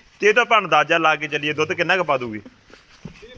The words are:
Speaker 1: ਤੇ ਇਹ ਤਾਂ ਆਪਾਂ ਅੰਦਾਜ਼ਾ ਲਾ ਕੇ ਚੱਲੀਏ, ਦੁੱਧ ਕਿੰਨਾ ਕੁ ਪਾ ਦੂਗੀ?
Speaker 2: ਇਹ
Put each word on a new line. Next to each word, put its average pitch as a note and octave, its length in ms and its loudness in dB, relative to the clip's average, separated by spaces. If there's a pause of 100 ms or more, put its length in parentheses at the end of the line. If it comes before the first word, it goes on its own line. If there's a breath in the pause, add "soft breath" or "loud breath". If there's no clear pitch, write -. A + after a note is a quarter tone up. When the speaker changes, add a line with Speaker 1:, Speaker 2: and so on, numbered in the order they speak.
(200)
Speaker 1:
ਤੇ G3 80 2
ਇਹ G#3+ 60 4
ਤਾਂ A#3+ 80 4
ਆਪਾਂ A3+ 180 2
ਅੰਦਾਜ਼ਾ D#3 380 2
ਲਾ D#3 180 2
ਕੇ D3+ 120 -10
ਚੱਲੀਏ, D3 260 -4
ਦੁੱਧ D#3 200 -2
ਕਿੰਨਾ E3+ 240 -2
ਕੁ F3 60 -2
ਪਾ D3 140 0
ਦੂਗੀ? A2+ 220 -8
Speaker 2:
ਇਹ - 1000 -20